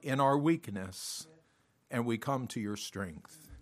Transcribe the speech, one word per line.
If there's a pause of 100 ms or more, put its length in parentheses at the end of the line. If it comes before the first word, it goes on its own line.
in
our
weakness, (640)
and
we
come
to
your
strength, (120)